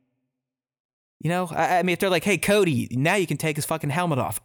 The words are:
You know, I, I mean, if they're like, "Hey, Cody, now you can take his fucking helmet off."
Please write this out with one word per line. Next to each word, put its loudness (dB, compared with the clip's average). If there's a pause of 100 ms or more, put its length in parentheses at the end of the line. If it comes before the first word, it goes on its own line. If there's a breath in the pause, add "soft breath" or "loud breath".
(1200)
You -4
know, -2
I, 0
I 2
mean, 2
if -4
they're 2
like, 2
"Hey, 2
Cody, 2
now 2
you 2
can -4
take -2
his -4
fucking -4
helmet 0
off." -4